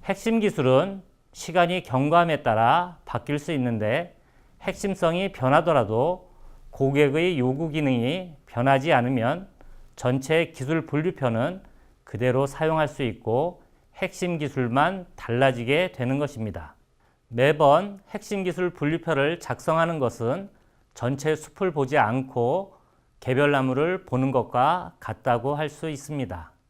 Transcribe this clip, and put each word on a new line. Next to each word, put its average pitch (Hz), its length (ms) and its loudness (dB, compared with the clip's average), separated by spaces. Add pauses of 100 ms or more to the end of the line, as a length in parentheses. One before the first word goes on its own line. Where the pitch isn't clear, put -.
핵심 226 360 0
기술은 170 600 2 (300)
시간이 175 500 0
경과함에 151 600 2
따라 135 640 2
바뀔 - 340 -4
수 156 140 -6
있는데 123 640 -2 (460)
핵심성이 190 720 -2
변하더라도 135 1000 2 (400)
고객의 143 680 2
요구 135 300 -2
기능이 147 680 -2 (100)
변하지 135 460 2
않으면 127 560 0 (480)
전체 156 560 0
기술 156 340 -4
분류표는 147 760 -2 (420)
그대로 127 420 0
사용할 156 400 0
수 147 160 -6
있고 127 600 -2 (340)
핵심 175 420 -4
기술만 147 680 0 (100)
달라지게 131 760 0
되는 127 260 -4
것입니다. 107 580 -8 (520)
매번 151 720 4 (100)
핵심 196 340 -6
기술 180 260 -2
분류표를 156 680 -2
작성하는 165 580 0
것은 135 500 -2 (460)
전체 139 400 -2
숲을 180 380 -4
보지 143 260 0
않고 127 760 0 (420)
개별 139 320 2
나무를 143 540 0
보는 131 260 -2
것과 131 720 0
같다고 127 560 -2
할 151 120 -4
수 156 220 -8
있습니다. 131 640 -8 (180)